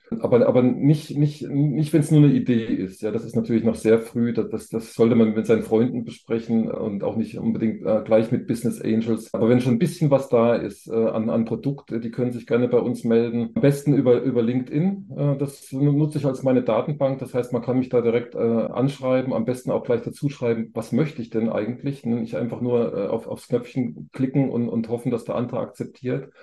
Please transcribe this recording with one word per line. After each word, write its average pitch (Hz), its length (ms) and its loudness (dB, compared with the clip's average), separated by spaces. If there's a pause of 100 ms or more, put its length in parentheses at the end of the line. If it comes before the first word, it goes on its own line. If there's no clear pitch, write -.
(200)
aber, 117 260 6
aber 127 160 4
nicht, 139 540 2
nicht, 147 320 0
nicht, 147 440 0
wenn's 147 180 2
nur 151 140 8
eine 135 100 6
Idee 117 300 2
ist. 95 380 -4
Ja, 107 100 -2
das 113 120 -4
ist 110 120 -6
natürlich 113 260 0
noch 110 140 0
sehr 110 240 4
früh. 120 320 -2
Das, 110 180 -2
das, 107 180 -8
das - 260 -8
sollte 117 200 4
man 110 180 4
mit 107 140 -2
seinen 110 160 4
Freunden 113 420 0
besprechen 113 640 -4
und 101 340 -6
auch - 120 -4
nicht 107 220 -6
unbedingt, 110 480 -2
äh, 110 180 0
gleich 113 280 2
mit - 160 -2
Business 113 320 -4
Angels. 113 520 -2
Aber 113 160 2
wenn 123 120 6
schon 127 140 0
ein 113 40 2
bisschen 151 320 0
was 135 180 2
da 117 280 4
ist, - 320 -8
äh, - 40 -10
an, 113 380 0
an 113 140 0
Produkt, 135 460 -6
die 113 200 -6
können 123 220 -4
sich 113 160 -10
gerne 120 180 2
bei 120 120 4
uns 120 260 -2
melden. 117 500 2
Am - 80 -2
besten 139 320 4
über, 123 280 4
über 120 200 0
LinkedIn. 143 720 -2
Äh, 143 220 0
das - 320 -8
nutze 143 480 2
ich 139 80 -2
als 127 160 -2
meine 127 220 4
Datenbank. 135 560 0
Das 120 120 -12
heißt, 123 200 -4
man 117 100 -2
kann 127 160 -2
mich 127 120 -2
da 120 100 2
direkt, 117 340 0
äh, - 40 -8
anschreiben. 127 960 0
Am 113 120 -2
besten 127 260 -4
auch 98 140 -2
gleich 117 180 0
dazu 143 260 -6
schreiben, 117 460 -4
was 113 160 -8
möchte 135 320 0
ich 110 80 -12
denn 113 180 -2
eigentlich? 120 560 -6
Nicht 117 300 -4
einfach 113 260 -4
nur, 120 120 -2
äh, 101 360 -2
auf, - 180 -4
aufs - 220 -12
Knöpfchen 120 640 -4
klicken 131 360 0
und, 120 200 -2
und 113 200 -4
hoffen, 120 220 -4
dass 113 140 -4
der - 100 -6
andere 120 260 -4
akzeptiert. - 720 -8 (100)